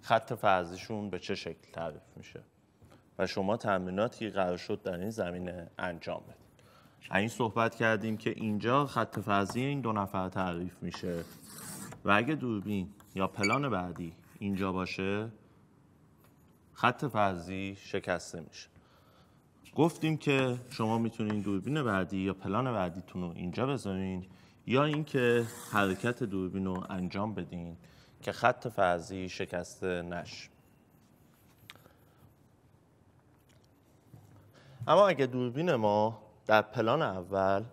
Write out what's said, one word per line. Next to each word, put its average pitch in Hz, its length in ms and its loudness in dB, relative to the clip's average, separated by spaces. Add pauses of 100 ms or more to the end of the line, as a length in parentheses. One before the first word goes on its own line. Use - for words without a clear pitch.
خط 113 320 2
فرضیشون 98 760 2
به 90 100 -6
چه 98 160 -4
شکل - 380 -12
تعریف 82 280 -8 (140)
می‌شه - 280 -18 (760)
و 95 80 2
شما 101 300 0
تمریناتی 98 720 0
قرار 92 280 0
شد 101 240 -6
در 92 160 -4
این 92 120 -4
زمینه 90 680 -6
انجام 87 460 -6
بدید. - 120 -20 (760)
از 95 100 4
این 107 100 2
صحبت 113 460 2
کردیم 110 420 2
که - 120 -2
اینجا 110 560 2
خط 117 340 -2
فرضی 101 420 2
این 139 200 -2
دو 117 100 -2
نفر 98 380 0
تعریف 90 540 -4
می‌شه 87 400 -6 (800)
و 104 60 4
اگه 120 240 4
دوربین 104 580 -2 (220)
یا 95 120 2
پلان 123 420 0
بعدی 87 460 -4 (240)
اینجا 98 320 0
باشه، 98 580 -2 (1400)
خط 123 320 2
فرضی 98 720 0
شکسته 90 600 -6
می‌شه. - 300 -18 (1040)
گفتیم 160 420 2
که 131 420 2 (100)
شما 113 280 0
می‌تونین 107 440 -2
دوربین 101 420 -2
بعدی 98 340 0
یا 95 160 0
پلان 117 400 -2
بعدیتون 92 480 -4
رو 87 140 -6
اینجا 90 300 -4
بذارین 95 600 -4 (420)
یا 127 160 4
اینکه 131 640 2 (260)
حرکت 101 520 2
دوربین 95 420 -2
رو 92 240 -2
انجام 98 440 -4
بدین 85 440 -8 (440)
که 104 100 -4
خط 123 360 2
فرضی 92 640 0
شکسته 90 720 -4
نشه. 87 480 -10 (4000)
اما 180 200 10
اگه 139 180 4
دوربین 127 500 0
ما 107 460 4 (240)
در 107 160 8
پلان 120 400 2
اول 95 720 2